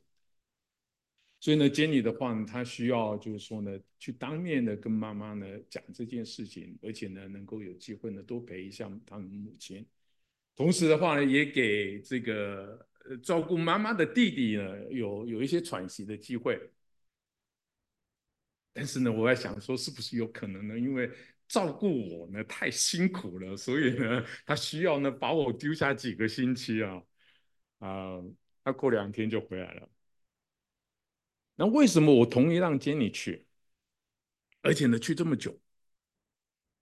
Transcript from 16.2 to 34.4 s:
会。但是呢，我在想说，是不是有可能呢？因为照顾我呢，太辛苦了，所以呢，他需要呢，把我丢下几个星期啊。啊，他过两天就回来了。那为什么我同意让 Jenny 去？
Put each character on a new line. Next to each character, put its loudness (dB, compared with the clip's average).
会。 -2
但 -6
是 -6
呢， 2
我 2
在 4
想 -6
说， -4
是 -8
不 -12
是 -8
有 0
可 -10
能 -10
呢？ -6
因 -2
为 -2
照 0
顾 -2
我 -14
呢， -8
太 -6
辛 2
苦 -8
了， -8
所 -2
以 4
呢， 0
他 -2
需 -4
要 2
呢， 0
把 -2
我 2
丢 -4
下 0
几 -4
个 2
星 0
期 -2
啊。 -6
啊， -8
他 0
过 0
两 0
天 -2
就 0
回 -8
来 -8
了。 -18
那 4
为 8
什 8
么 10
我 10
同 6
意 4
让 2
Jenny 0
去？ -6